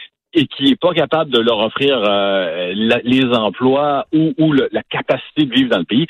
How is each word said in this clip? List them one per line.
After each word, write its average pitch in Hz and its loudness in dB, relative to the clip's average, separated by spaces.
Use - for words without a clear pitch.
et 311 2
qui 139 0
est - -2
pas 175 2
capable 156 0
de 123 2
leur 113 2
offrir, 127 0
euh, 95 0
la, 113 0
les 131 2
emplois 127 0
ou, 160 2
ou 156 2
le, 131 2
la 110 -4
capacité - -4
de 117 -6
vivre 123 2
dans 110 2
le 85 -2
pays, 139 0